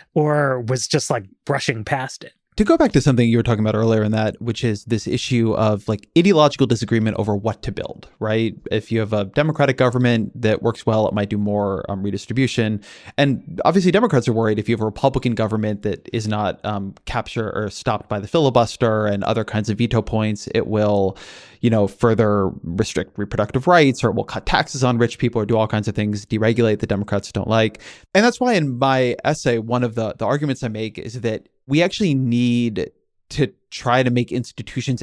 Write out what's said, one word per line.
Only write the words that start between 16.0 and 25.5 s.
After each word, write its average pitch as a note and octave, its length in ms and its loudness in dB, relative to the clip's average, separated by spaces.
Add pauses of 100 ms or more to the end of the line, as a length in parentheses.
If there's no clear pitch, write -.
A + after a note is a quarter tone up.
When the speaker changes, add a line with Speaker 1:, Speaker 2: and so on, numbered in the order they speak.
Speaker 2:
is G#2+ 160 -4
not, G#2 340 -2
um, G2 400 -6
captured A2+ 500 -6
or G#2+ 160 -4
stopped - 380 -4
by G#2 140 -4
the G#2 60 -10
filibuster A#2 800 2
and G2+ 200 -2
other A2+ 180 0
kinds G#2+ 260 -4
of G#2 80 -2
veto A#2 240 0
points, G#2+ 540 -2
it G#2+ 120 0
will, G#2 500 0 (420)
you A#2+ 100 2
know, G#2 200 2
further G#2 600 2 (120)
restrict - 540 -4
reproductive G#2 500 -2
rights, D#3 340 4
or A2+ 100 2
it F#2+ 40 -2
will G#2+ 80 -2
cut - 220 -10
taxes - 360 0
on B2 160 2
rich A2+ 200 0
people A#2 240 0
or G#2 40 -2
do A2 120 0